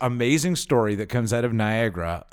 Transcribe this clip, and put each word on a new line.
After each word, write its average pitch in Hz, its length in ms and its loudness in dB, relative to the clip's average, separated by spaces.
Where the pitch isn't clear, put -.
amazing 131 560 0
story 110 380 2
that 101 120 -4
comes 117 240 -2
out 120 140 0
of 120 80 0
Niagara. 107 800 -2